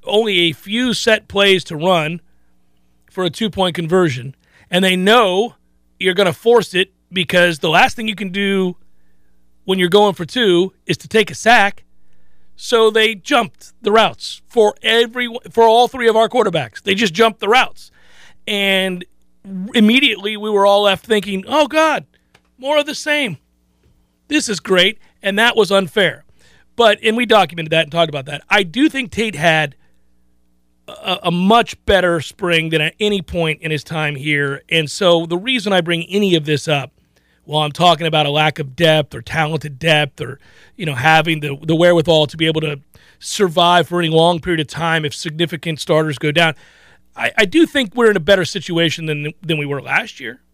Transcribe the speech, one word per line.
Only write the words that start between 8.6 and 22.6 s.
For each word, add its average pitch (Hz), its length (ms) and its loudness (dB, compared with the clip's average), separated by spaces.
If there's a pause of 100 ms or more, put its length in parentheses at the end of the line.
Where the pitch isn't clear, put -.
when 190 160 -2
you're 180 80 4
going 202 260 4
for 170 120 -8
two 190 480 0 (120)
is 170 120 -2
to - 100 -20
take 220 240 0
a 135 40 -14
sack. 220 480 2 (760)
So 220 320 2
they 220 260 0
jumped 226 680 -4
the 202 100 -2
routes 208 560 0
for 208 340 2
every, 233 460 0 (240)
for 226 120 2
all 226 260 4
three 247 180 -2
of 220 80 2
our 220 140 2
quarterbacks. 170 520 -2
They 196 140 -2
just 196 180 -2
jumped 220 280 0
the 202 80 -4
routes. - 420 0 (560)
And 190 560 -2 (680)
immediately 220 640 2
we 208 120 -6
were 202 160 2
all 202 180 4
left 196 220 0
thinking, 202 420 -2
"Oh, 294 200 2
God, 302 380 0 (520)
more 277 200 -2